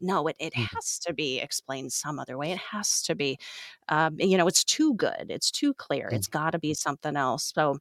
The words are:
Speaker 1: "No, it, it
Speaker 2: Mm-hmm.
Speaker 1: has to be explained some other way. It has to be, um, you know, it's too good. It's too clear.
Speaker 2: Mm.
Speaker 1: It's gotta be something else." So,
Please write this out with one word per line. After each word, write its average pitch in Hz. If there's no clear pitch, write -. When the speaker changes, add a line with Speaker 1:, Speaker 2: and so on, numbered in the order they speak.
Speaker 1:
"No, 170
it, 151
it -
Speaker 2:
Mm-hmm. 117
Speaker 1:
has -
to 175
be 131
explained 135
some 147
other 127
way. 151
It 185
has -
to 165
be, 139
um, 156
you 190
know, 170
it's -
too 302
good. -
It's -
too 285
clear. -
Speaker 2:
Mm. 113
Speaker 1:
It's 104
gotta 160
be 156
something 147
else." 131
So, 143